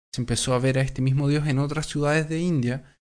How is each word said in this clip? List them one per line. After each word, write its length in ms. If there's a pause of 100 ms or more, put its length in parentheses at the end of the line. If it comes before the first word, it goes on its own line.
(140)
se 80
empezó 320
a 60
ver 180
a 40
este 200
mismo 260
dios 200
en 120
otras 280
ciudades 420
de 100
India 580 (140)